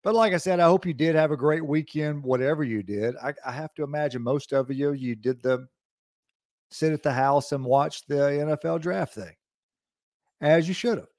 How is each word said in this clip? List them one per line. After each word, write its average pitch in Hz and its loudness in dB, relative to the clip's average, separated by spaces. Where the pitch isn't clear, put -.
but 214 0
like 226 4
I 180 0
said, 180 0
I 170 8
hope 185 6
you 165 -2
did 156 2
have 156 4
a 151 0
great 151 0
weekend, 151 -2
whatever 135 0
you 110 -2
did. 104 -4
I, 139 -6
I 131 -8
have 151 -10
to 151 -6
imagine 143 -4
most 139 -2
of 135 0
you, 139 -2
you 127 -4
did 120 -4
the 127 -2
sit 156 -2
at - -4
the 147 0
house 135 2
and 135 -4
watch 139 0
the 143 0
N 151 -2
F 147 -4
L 165 -2
draft 180 -4
thing, 90 -14
as 160 4
you 185 -2
should 233 -2
have. - -16